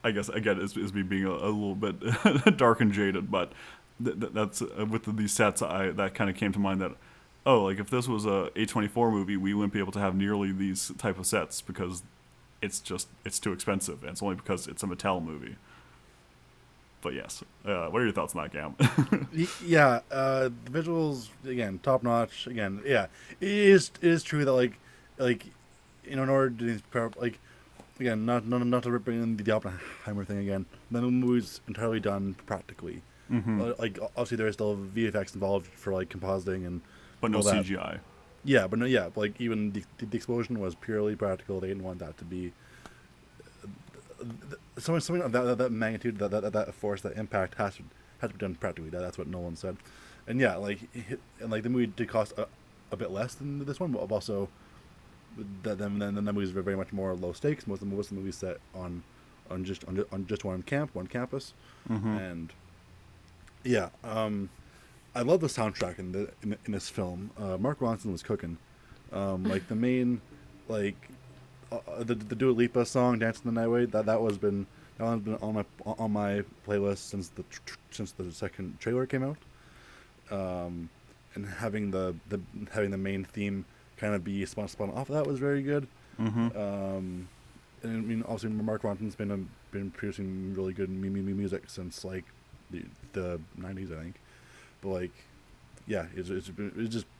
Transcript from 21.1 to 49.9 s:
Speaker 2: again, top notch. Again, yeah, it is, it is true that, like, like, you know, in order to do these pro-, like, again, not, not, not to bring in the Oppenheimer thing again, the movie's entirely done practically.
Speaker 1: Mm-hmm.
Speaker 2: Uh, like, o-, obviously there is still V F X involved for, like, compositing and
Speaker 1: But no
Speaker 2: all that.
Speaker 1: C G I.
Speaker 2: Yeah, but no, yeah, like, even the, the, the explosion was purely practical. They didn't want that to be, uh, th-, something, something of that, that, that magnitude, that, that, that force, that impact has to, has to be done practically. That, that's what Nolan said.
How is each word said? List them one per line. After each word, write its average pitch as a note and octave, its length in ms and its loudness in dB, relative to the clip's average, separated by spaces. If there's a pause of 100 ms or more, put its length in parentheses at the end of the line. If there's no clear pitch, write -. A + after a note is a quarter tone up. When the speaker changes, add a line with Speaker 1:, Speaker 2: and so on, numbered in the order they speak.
Speaker 2:
again, A#2 360 -2
top C3 200 4
notch. A#2 440 2
Again, G#2 400 -2
yeah, A#2 200 4 (340)
it F3+ 80 0
is, G3+ 420 10 (100)
it F3 80 8
is E3 140 8
true D3 220 2
that, C3+ 80 6
like, B2+ 260 6 (400)
like, B2 280 2 (580)
you C#3 120 -6
know, C3 60 2
in C3 80 2
order C3+ 200 6
to A#2+ 60 -6
do A#2 100 -2
these A2+ 140 0
pro-, A2+ 380 -2
like, A#2+ 200 -2 (640)
again, A2+ 240 2
not, A#2+ 220 2
not, A#2+ 200 2
not B2 180 4
to A#2+ 140 2
bring A#2 240 0
in A2+ 140 0
the G#2 160 2
Oppenheimer G2+ 720 -2
thing G2+ 140 -4
again, G2 260 0 (260)
the A#2+ 120 0
movie's B2 680 2
entirely A2 320 0
done G2 360 0 (100)
practically. F2 560 -8 (280)
Speaker 1:
Mm-hmm. A2 300 2
Speaker 2:
Uh, A#2 180 0
like, A2 220 -2
o-, G#2 40 -2 (120)
obviously A#2+ 220 -2
there A2 100 2
is G#2 60 0
still G#2 200 0
V G2+ 340 0
F G2+ 60 -2
X G2+ 200 -2
involved G2 320 0
for, - 260 -6
like, F#2 160 0
compositing F#2+ 580 -2
and F2 140 -6 (400)
Speaker 1:
But A2+ 120 2
no G#2 60 4
Speaker 2:
all G2+ 60 4
that. G2+ 220 6
Speaker 1:
C F#2+ 80 0
G - 20 0
I. D#2+ 220 -6 (460)
Speaker 2:
Yeah, B2+ 220 6
but G#2 120 0
no, A#2+ 80 2
yeah, G#2+ 280 4
like, G#2 280 0
even G#2+ 300 0
the, G2+ 120 -4 (140)
the, A#2 80 -6
the G#2+ 100 -4
explosion A#2 420 -2
was F#2+ 160 -2
purely G#2+ 420 0
practical. F#2+ 440 -2
They F#2 80 -4
didn't G2 160 -4
want F#2 140 -6
that D#2+ 200 -10
to - 60 -14
be, F2+ 280 -6 (1120)
uh, G2+ 40 -12 (840)
th-, - 100 -14 (180)
something, E3 220 0
something F3 220 -2
of B2+ 100 0
that, B2 100 4
that, B2 160 2
that B2+ 140 2
magnitude, A2 460 0
that, G2+ 140 0
that, G#2 200 0
that G#2+ 220 0
force, G2+ 280 -2
that - 140 -6
impact G#2 380 -2
has G2+ 220 -2
to, - 60 -16 (380)
has A2+ 100 -2
to G2 40 -14
be F#2+ 60 -16
done F#2+ 160 -4
practically. E2 340 -6
That, F2 100 -6
that's F2+ 180 -6
what E2+ 100 -6
Nolan F2 280 -6
said. F#2 200 -6 (500)